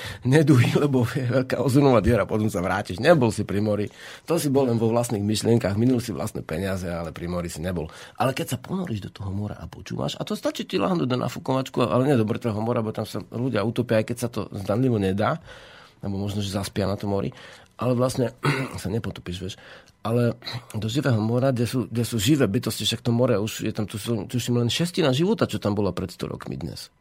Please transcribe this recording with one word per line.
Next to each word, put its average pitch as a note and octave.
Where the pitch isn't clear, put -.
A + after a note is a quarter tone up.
neduhy, C3+
lebo C3
je B2+
veľká B2
ozonová C3
diera, G#2
potom G#2+
sa G2
vrátiš. F#2
Nebol C#3+
si G#2+
pri F#2+
mori, G#2
to E3
si D#3+
bol C#3
len A#2
vo A2+
vlastných A2+
myšlienkach, G#2+
minul A#2+
si A2
vlastné D2
peniaze, F#2
ale E2+
pri D#2
mori F2
si -
nebol. E2
Ale B2
keď -
sa B2
ponoríš D#3
do -
toho -
mora G2+
a -
počúvaš, -
a -
to G#3+
stačí -
ti F#3+
lahnúť E3+
do B2+
nafúkovačku, C3
ale B2
nie D3
do A2+
mŕtvého G#2+
mora, A#2
bo G#2+
tam A2+
sa G#2+
ľudia A2+
utopia, A#2
aj A2
keď A#2+
sa A#2
to G2+
zdanlivo G#2
nedá, G#2
alebo G2
možno, G2+
že G2+
zaspia G2
na F#2+
tom G2+
mori, G2+
ale B2
vlastne B2
<clears throat> C3+
sa -
nepotopíš, F#2
vieš. F2+
Ale A#2+
do G#2+
živého B2
mora, A#2+
kde A#2+
sú, A#2+
kde A2+
sú A2+
živé C3
bytosti, G#2+
však A2+
to -
more A#2+
už G#2
je G#2+
tam, A2
tu G2
sú, A2
tuším, B2
len A#2+
šestina E3
života, F3
čo G#2+
tam -
bola G#2
pred F#2
sto -
rokmi -
dnes. C2